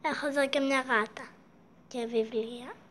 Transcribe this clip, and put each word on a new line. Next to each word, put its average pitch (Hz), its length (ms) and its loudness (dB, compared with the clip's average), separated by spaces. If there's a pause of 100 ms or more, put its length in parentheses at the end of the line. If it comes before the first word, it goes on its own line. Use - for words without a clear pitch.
(120)
Έχω 285 160 -2
εδώ 277 200 2
και 285 120 2
μια 269 220 2
γάτα 233 460 0 (600)
και 233 180 -4
βιβλία. 233 680 -2 (180)